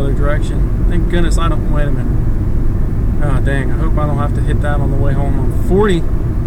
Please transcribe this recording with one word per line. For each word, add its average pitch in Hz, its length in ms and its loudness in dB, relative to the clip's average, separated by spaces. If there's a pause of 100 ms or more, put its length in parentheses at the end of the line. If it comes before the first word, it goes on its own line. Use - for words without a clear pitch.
other 139 140 0
direction. - 720 0
Thank 175 220 0
goodness 175 260 2
I 165 140 0
don't, 151 200 0
wait 151 180 0
a - 20 -2
minute. - 1300 0
Ah, - 180 2
dang, 139 300 0
I - 60 2
hope - 220 0
I 151 80 0
don't 143 100 -2
have - 180 -2
to - 60 -2
hit - 220 0
that - 180 0
on - 100 0
the - 60 0
way - 160 2
home - 260 0
on - 300 0
forty. 185 320 2 (460)